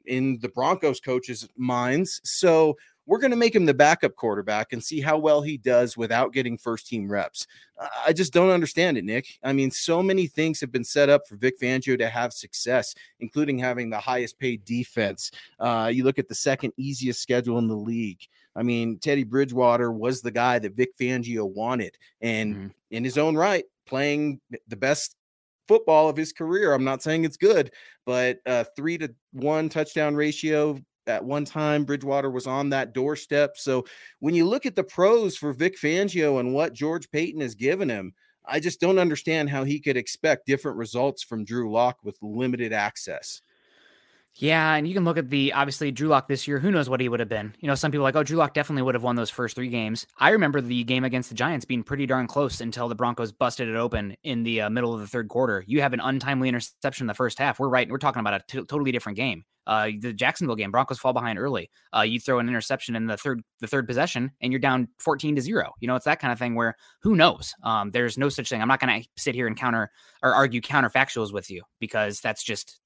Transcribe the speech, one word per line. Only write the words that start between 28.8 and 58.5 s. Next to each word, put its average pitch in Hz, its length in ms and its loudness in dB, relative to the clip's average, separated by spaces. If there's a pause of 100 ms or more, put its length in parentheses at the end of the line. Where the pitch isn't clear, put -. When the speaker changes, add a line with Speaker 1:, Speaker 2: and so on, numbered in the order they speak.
Speaker 1:
touchdown 151 480 0
ratio 151 600 0 (300)
at 110 180 -2
one 143 200 -2
time, 147 400 0
Bridgewater 139 460 -2
was 127 180 -4
on 139 220 -2
that 135 240 -2
doorstep. 143 640 0
So 127 280 0 (340)
when 160 160 0
you 165 100 6
look 233 220 2
at 214 80 -4
the 185 100 2
pros 202 520 4
for 147 160 -4
Vic 170 260 0
Fangio 156 600 2
and 123 120 -2
what 151 200 0
George 151 400 -4
Payton 156 280 -2
has 120 140 -6
given 147 340 0
him, 98 240 -6 (320)
I 143 160 -4
just 160 200 -4
don't 185 180 6
understand 160 520 0
how 135 140 -2
he 143 140 0
could 139 180 0
expect 131 500 0
different 135 320 -2
results 123 440 -2
from 110 220 -8
Drew 113 260 -4
Lock 120 320 2
with 101 180 -10
limited 117 520 -4
access. - 680 -6 (960)
Speaker 2:
Yeah, 156 400 2
and 151 120 2
you 185 80 -4
can 190 100 2
look 165 140 2
at 131 120 -2
the, 139 220 2
obviously, 139 380 0
Drew 143 160 -2
Lock 143 220 4
this 135 180 -2
year, 143 140 -2
who 180 100 2
knows 151 180 2
what 127 120 0
he 127 80 0
would 117 100 0
have 117 100 -4
been. 107 300 -6
You - 80 -8
know, 139 80 2
some 143 160 2
people 143 140 0
are 135 40 4
like, 131 60 2
"Oh, 151 80 4
Drew 147 140 -2
Lock 156 180 4
definitely 147 280 0
would 127 120 2
have 117 80 -4
won 120 140 0
those 117 140 -2
first 120 260 -6
three 127 120 -6
games." 113 380 -4 (120)
I 135 120 6
remember 151 300 4
the 120 240 -2
game 127 180 0
against 127 260 -2
the 120 60 -12
Giants 127 300 -2
being 123 180 -4
pretty 139 240 -6
darn 127 220 -2
close 143 320 -2
until 117 280 -6
the 120 60 -6
Broncos 117 380 -2
busted 123 360 -2
it 110 60 -4
open 113 480 -4
in 120 220 -4
the, 113 160 -2
uh, 104 100 -2
middle 117 240 0
of 110 60 -6
the 101 80 -10
third 117 200 -6
quarter. 113 380 0
You 135 140 0
have 139 120 0
an 123 80 -2
untimely 131 480 -2
interception 123 560 -4
in 113 40 -2
the 104 60 -4
first 123 240 -2
half. 135 200 0
We're 135 100 -2
right, 123 220 2
we're 127 80 -4
talking 127 220 -2
about 104 140 0
a 98 120 -4
t-, 123 180 -8